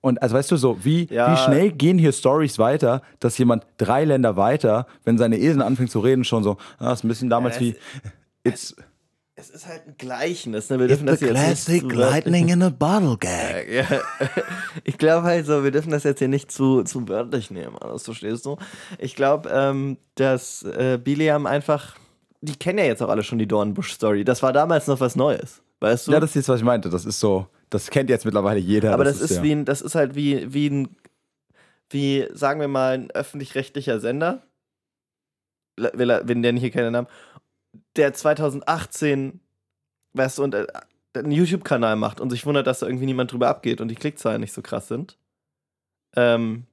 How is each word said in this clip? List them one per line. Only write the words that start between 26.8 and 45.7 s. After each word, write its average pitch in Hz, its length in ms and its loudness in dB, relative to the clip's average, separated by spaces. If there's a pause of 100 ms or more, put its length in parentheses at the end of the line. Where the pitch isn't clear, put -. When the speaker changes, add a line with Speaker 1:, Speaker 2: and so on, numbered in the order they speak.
Speaker 1:
Das 87 140 -4
ist 107 140 -6
so, 95 300 0 (220)
das - 200 -6
kennt 135 200 0
jetzt 120 140 2
mittlerweile 104 360 0
jeder. 104 340 2
Speaker 2:
Aber 127 80 2
Speaker 1:
Das 139 120 2
Speaker 2:
das - 80 -6
Speaker 1:
ist 160 100 -2
Speaker 2:
ist - 60 0
Speaker 1:
ja - 40 -2
Speaker 2:
wie 151 100 2
ein, 147 120 -2
das 139 180 -4
ist - 140 -6
halt 139 180 0
wie, 139 400 -2
wie 147 160 0
ein, 139 260 -4 (960)
wie, 139 420 0
sagen 143 280 -2
wir 143 80 -2
mal, 131 260 0
ein 127 160 -8
öffentlich-rechtlicher 135 880 -6
Sender. 147 440 -2 (1300)
La-, 113 180 -2
wir 120 120 0
la-, 117 220 0
wir 120 80 0
nennen 120 220 0
hier 123 120 -4
keine 117 220 -2
Namen. 120 160 -4 (880)
Der 143 180 4
zweitausendachtzehn, 147 1300 -2 (720)
weißt 131 260 -2
du, 139 60 0
und, 139 100 -4
äh, 101 120 -2 (500)
einen 151 160 -2
YouTube-Kanal 147 640 2
macht 107 240 -4
und 127 100 -4
sich 120 160 -6
wundert, 143 200 0
dass 131 140 -2
da - 60 -4
irgendwie 127 200 -4
niemand 127 260 -4
drüber 123 160 0
abgeht 117 320 -2
und 113 80 -6
die 113 60 -8
Klickzahlen 113 460 -4
nicht 110 120 -10
so 123 100 -14
krass - 260 -10
sind. 135 280 -10 (1000)